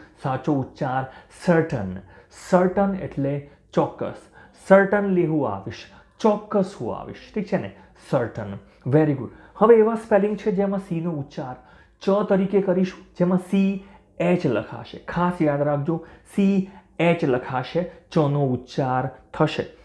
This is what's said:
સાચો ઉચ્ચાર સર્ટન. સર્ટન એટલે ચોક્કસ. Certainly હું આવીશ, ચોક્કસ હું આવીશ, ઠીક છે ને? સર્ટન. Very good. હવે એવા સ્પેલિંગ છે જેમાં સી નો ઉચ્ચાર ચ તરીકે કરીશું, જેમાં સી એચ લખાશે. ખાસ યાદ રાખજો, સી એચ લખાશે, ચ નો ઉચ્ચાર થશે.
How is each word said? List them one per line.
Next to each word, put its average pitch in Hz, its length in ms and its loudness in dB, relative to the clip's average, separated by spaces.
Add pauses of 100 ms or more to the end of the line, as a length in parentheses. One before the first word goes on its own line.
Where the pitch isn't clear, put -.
(220)
સાચો 135 300 -4
ઉચ્ચાર 131 520 -4 (400)
સર્ટન. 143 540 0 (500)
સર્ટન 185 460 2
એટલે 139 560 -6 (220)
ચોક્કસ. - 480 -2 (480)
Certainly 196 580 4
હું 151 260 -2
આવીશ, 95 340 -12 (320)
ચોક્કસ 208 600 0
હું 104 200 -6
આવીશ, - 340 -16
ઠીક 220 120 -6
છે 190 120 -4
ને? 101 140 -6 (380)
સર્ટન. 110 480 -4 (280)
Very 147 280 2
good. 127 180 -8 (220)
હવે 233 200 6
એવા 220 200 6
સ્પેલિંગ 214 420 0
છે 208 160 -4
જેમાં 196 280 -2
સી 175 200 -6
નો 170 100 -4
ઉચ્ચાર 139 460 -10 (440)
ચ - 100 -4 (180)
તરીકે 196 340 2
કરીશું, 185 380 -2 (180)
જેમાં 180 220 2 (100)
સી 196 340 0 (340)
એચ 175 280 0
લખાશે. 117 520 -4
ખાસ 175 420 -4
યાદ 147 200 2
રાખજો, 147 460 -2 (280)
સી 196 360 2 (280)
એચ 170 260 2
લખાશે, 127 580 -2 (280)
ચ - 60 -4
નો 143 300 2
ઉચ્ચાર 127 640 -2 (220)
થશે. - 520 -2